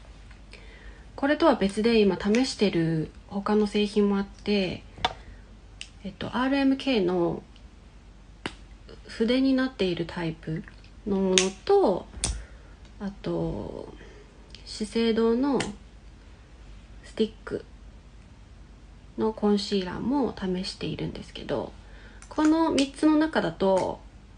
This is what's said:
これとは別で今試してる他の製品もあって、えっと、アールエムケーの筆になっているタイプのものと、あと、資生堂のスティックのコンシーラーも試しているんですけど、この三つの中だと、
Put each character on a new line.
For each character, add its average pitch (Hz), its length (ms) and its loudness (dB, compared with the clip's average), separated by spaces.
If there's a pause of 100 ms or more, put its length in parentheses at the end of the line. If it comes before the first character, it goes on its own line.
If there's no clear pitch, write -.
(1160)
こ 277 100 -2
れ 294 100 4
と 311 80 2
は 277 120 8
別 196 260 0
で 226 180 6
今 190 180 4
試 233 280 2
し - 100 -6
て 196 140 4
る 165 400 0 (160)
他 202 300 -2
の 214 100 4
製 208 200 0
品 202 220 2
も 202 80 2
あ 196 40 0
っ 202 40 -2
て、 196 580 -2 (1200)
え 190 60 -8
っ - 40 -14
と、 - 220 -8
ア 247 80 2
ー 262 60 2
ル 277 60 2
エ 277 80 2
ム 269 120 4
ケ 262 220 0
ー 185 60 2
の 175 380 0 (1600)
筆 247 340 0
に 269 140 4
な 262 120 2
っ 262 80 -6
て 190 100 0
い 180 100 0
る 170 120 -4
タ 175 180 -6
イ 160 80 -2
プ 160 300 -8 (440)
の 196 100 0
も 190 140 2
の 185 60 8 (280)
と、 370 420 4 (920)
あ 196 100 -6 (120)
と、 165 720 -6 (720)
資 - 200 -8
生 226 300 2
堂 226 200 4
の 262 240 2 (1400)
ス - 120 -20
テ 220 100 2
ィ - 40 -4
ッ - 40 -10 (100)
ク - 220 -8 (1500)
の 220 160 0
コ 214 160 0
ン 208 100 6
シ 202 220 0
ー 180 60 -4
ラ 180 60 -10
ー - 80 -8
も 254 380 0
試 185 240 -2
し - 120 -8
て - 120 -8
い 156 80 -4
る 156 120 -6
ん - 60 -6
で - 120 -10
す - 80 -20
け - 120 -12
ど、 - 280 -6 (560)
こ 311 180 2
の 320 240 4
三 269 220 2
つ - 140 0
の 311 100 6
中 311 240 2
だ 180 100 0
と、 190 480 0 (400)